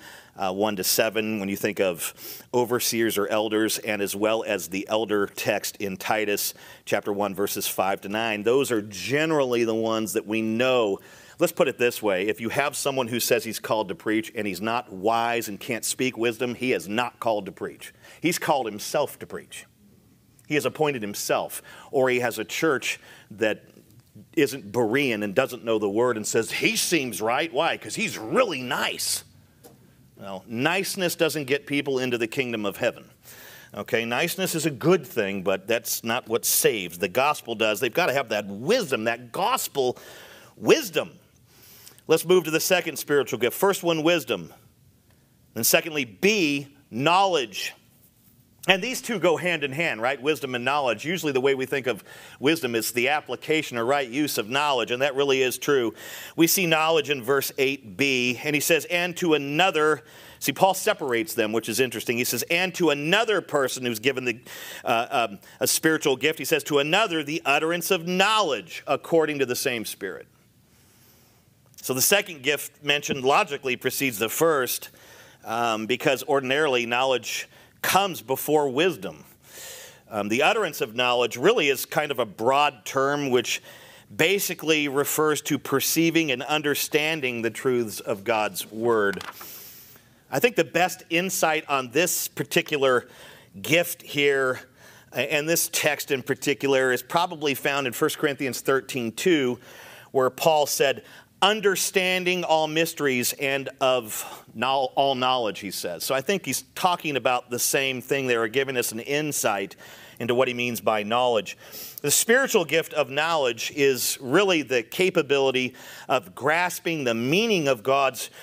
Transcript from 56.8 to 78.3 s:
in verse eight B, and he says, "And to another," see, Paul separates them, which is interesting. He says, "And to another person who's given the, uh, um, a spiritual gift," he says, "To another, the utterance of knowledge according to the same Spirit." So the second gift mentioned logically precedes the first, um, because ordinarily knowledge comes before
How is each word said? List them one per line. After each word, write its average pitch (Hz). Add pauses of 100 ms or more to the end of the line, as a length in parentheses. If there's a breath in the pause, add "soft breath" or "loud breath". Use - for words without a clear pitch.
in 139
verse 135
eight 135
B, 127
and 147
he 147
says, 147
"And 175
to 170
another," 151 (340 loud breath)
see, -
Paul 185
separates 127
them, 110
which 113
is 110
interesting. 120
He 123
says, 120
"And 180
to 165
another 180
person 131
who's 120
given 127
the, 120 (460 loud breath)
uh, 120
um, 98 (200 loud breath)
a 131
spiritual 151
gift," 139
he 143
says, 147
"To 143
another, 160
the 151
utterance 160
of 175
knowledge 180
according 151
to 131
the 120
same 117
Spirit." 90 (1500 soft breath)
So 131
the 131
second 190
gift 143
mentioned 143
logically 135
precedes 123
the 110
first, 147 (540 loud breath)
um, 110
because 127
ordinarily 135
knowledge 120 (340 loud breath)
comes 185
before 143